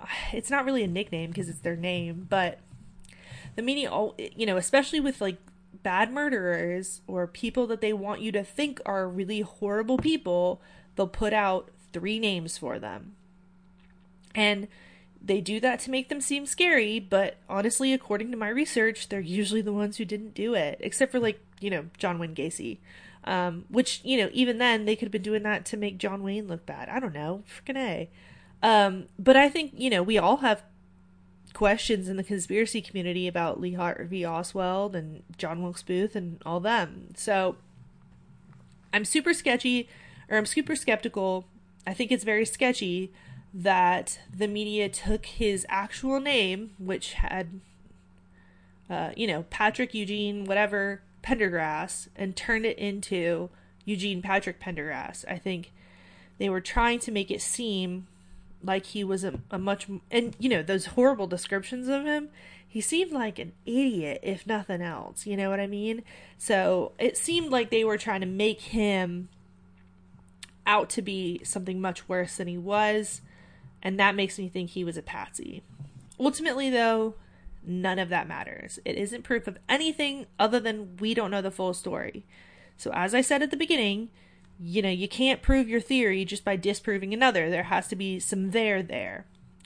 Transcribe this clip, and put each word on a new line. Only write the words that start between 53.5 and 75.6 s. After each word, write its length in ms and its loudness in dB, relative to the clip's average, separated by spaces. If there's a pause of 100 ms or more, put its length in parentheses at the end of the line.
Eugene 380 -2
Patrick 380 0
Pendergrass. 680 -8
I 100 -6
think 340 -6 (640)
they 100 -2
were 120 0
trying 400 2
to 120 -6
make 180 -2
it 120 -4
seem 640 -2 (560)
like 240 -2
he 180 -6
was 200 -2
a, 160 -4 (100)
a 80 -4
much 300 -2
m-, 220 -8
and, 280 0
you 100 0
know, 140 2
those 240 0
horrible 400 4
descriptions 640 -4
of 160 0
him, 240 0 (380)
he 140 -6
seemed 300 0
like 280 -4
an 140 -10 (140)
idiot, 560 2
if 240 -4
nothing 360 -2
else, 440 -8
you 100 -2
know 140 0
what 100 0
I 60 -2
mean? 360 -4 (360)
So 600 2
it 180 2
seemed 340 0
like 200 2
they 140 4
were 140 2
trying 220 -2
to 60 -2
make 340 2
him 680 0 (1400)
out 240 4
to 120 -4
be 400 -4
something 380 -4
much 280 -4
worse 280 -2
than 120 -4
he 100 -4
was, 640 0 (600)
and 160 -2
that 160 6
makes 240 -2
me 100 -6
think 220 -6
he 140 -4
was 120 -4
a 60 -8
patsy. 600 -10 (560)